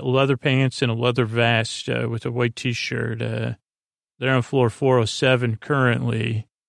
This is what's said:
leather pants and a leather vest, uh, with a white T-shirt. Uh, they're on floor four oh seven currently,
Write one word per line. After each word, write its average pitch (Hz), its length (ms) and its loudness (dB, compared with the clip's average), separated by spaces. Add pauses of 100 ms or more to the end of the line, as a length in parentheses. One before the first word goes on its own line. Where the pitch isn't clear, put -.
leather 135 340 2
pants 135 460 0
and 120 80 2
a 113 40 -2
leather 120 300 0
vest, 117 640 0
uh, 120 200 -2
with 117 180 -6
a 123 40 -4
white 123 260 -2
T-shirt. 117 640 -4
Uh, 117 320 -4 (640)
they're 131 160 2
on 123 80 4
floor 123 280 2
four 131 280 2
oh 113 60 4
seven 120 520 2
currently, 117 920 0 (220)